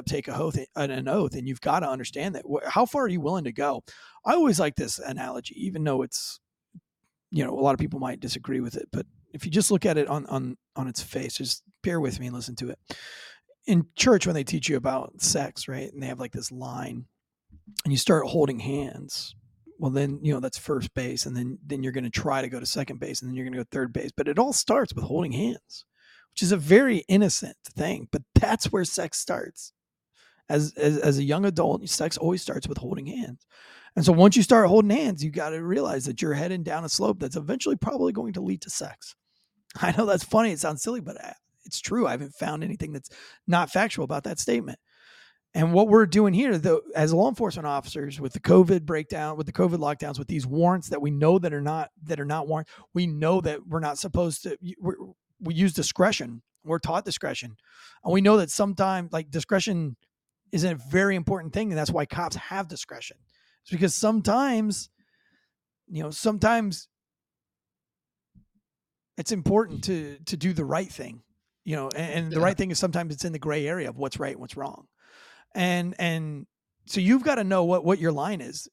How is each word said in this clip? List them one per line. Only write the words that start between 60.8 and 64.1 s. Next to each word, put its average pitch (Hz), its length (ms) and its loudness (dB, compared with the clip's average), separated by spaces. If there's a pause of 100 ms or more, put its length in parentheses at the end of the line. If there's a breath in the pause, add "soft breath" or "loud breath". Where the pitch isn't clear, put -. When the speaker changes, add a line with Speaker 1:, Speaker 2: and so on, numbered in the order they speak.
Speaker 1:
important 170 380 -4
thing. 214 180 -2
And 160 60 -2
that's 156 140 -2
why 156 140 0
cops - 300 -6
have 190 320 -8
discretion. - 500 -14 (460)
It's - 80 -18
because 175 240 2
sometimes, 220 920 2 (960)